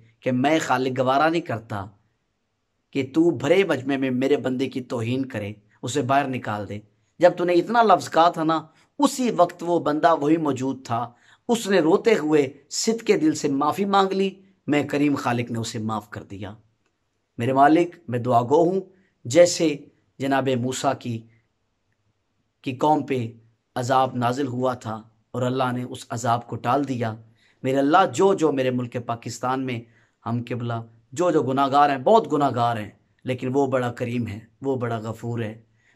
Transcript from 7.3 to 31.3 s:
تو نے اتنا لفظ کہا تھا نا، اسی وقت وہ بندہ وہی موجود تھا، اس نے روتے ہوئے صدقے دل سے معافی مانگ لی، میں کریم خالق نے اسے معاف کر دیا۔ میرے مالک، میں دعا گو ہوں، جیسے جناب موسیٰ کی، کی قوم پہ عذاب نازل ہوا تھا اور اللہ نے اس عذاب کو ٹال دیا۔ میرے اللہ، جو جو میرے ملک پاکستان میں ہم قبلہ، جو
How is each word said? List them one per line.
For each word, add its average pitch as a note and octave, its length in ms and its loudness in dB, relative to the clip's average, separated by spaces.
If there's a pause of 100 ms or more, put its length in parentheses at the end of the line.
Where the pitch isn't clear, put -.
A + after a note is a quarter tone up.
تو F3+ 60 -2
نے F3 100 2
اتنا G3+ 300 2
لفظ F3 280 4
کہا E3+ 180 6
تھا E3 140 -2
نا، D#3 220 0 (340)
اسی B3+ 320 0
وقت F3 360 2
وہ F3 120 2
بندہ D3+ 360 2
وہی D3+ 220 2
موجود C3 480 -4
تھا، A#2 260 -6 (360)
اس A#3 200 0
نے G3 120 4
روتے G3+ 340 4
ہوئے D3+ 400 2 (160)
صدقے A3 480 0
دل D3+ 180 2
سے - 120 -4
معافی D3 380 0
مانگ G3 260 2
لی، F#3+ 300 -2 (260)
میں C#3+ 160 2
کریم C#3+ 320 0
خالق A#2+ 360 -4
نے A2+ 80 -4
اسے A2+ 200 -6
معاف G#2+ 300 -6
کر - 140 -14
دیا۔ G2 300 -14 (840)
میرے A#2+ 160 -2
مالک، D#3 420 4 (120)
میں A#2+ 120 -4
دعا A#2+ 220 2
گو D3+ 280 2
ہوں، F#3+ 120 -2 (440)
جیسے D#3+ 520 4 (420)
جناب C3+ 300 0 (100)
موسیٰ C3 400 -2
کی، A2+ 280 -10 (1300)
کی C3 140 -6
قوم D3 300 0
پہ A#2+ 260 -4 (440)
عذاب C3 400 0
نازل B2 320 -2
ہوا B2 260 -2
تھا A2 300 -10 (280)
اور B2 100 -6
اللہ B2+ 300 0
نے B2 120 -6
اس B2+ 260 -14
عذاب A#2 380 -2
کو A#2+ 80 -8
ٹال C3+ 320 -2
دیا۔ A2+ 280 -4 (480)
میرے C3+ 140 0
اللہ، C#3+ 200 4 (160)
جو F#3+ 200 4
جو D#3 180 2
میرے C3 200 0
ملک B2 340 -6
پاکستان B2+ 600 -6
میں A#2+ 160 -6 (440)
ہم A#2+ 240 -4
قبلہ، A#2 240 -6 (380)
جو E3+ 200 0